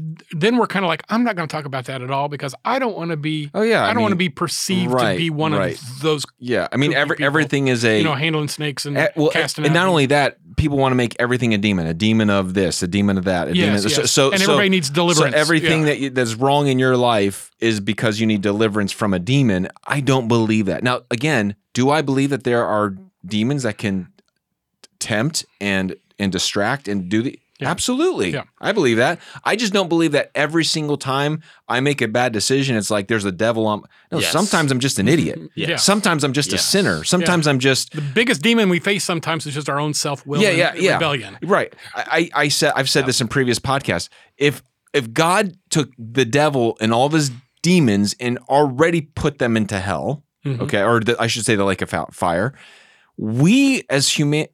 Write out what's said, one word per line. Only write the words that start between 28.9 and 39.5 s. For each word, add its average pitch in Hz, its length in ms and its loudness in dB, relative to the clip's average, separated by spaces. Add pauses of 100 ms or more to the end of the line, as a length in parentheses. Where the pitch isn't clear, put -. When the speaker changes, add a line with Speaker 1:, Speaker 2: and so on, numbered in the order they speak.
Speaker 2:
that. 143 200 2 (260)
I 196 120 2
just 220 160 -2
don't 196 160 0
believe 165 240 2
that 139 220 0
every 151 300 0
single 147 340 -2
time 143 420 -2 (280)
I 117 120 0
make 139 220 0
a 113 60 0
bad 120 260 0
decision, 131 420 0
it's 104 140 -2
like 104 180 -2
there's 110 160 0
a 98 80 0
devil 110 340 0
on. 104 160 -2 (300)
No, 175 60 -4
Speaker 3:
Yes. 92 120 0
Speaker 2:
sometimes 165 400 0
I'm 127 100 0
just 131 180 -2
an 101 100 2
idiot. 160 300 2 (160)
Speaker 1:
Yeah. 165 220 -4
Speaker 2:
Sometimes 196 460 2
I'm 139 120 0
just 139 160 0
a 95 60 -2
Speaker 3:
Yes. - 100 0
Speaker 2:
sinner. 113 380 0
Sometimes 175 420 2
Speaker 1:
Yeah. 147 60 4
Speaker 2:
I'm 135 60 2
just 131 340 0
Speaker 1:
The 151 100 -8
biggest 165 400 0
demon 226 260 2
we 180 100 2
face 202 260 -2
sometimes 160 420 -4
is 143 80 -10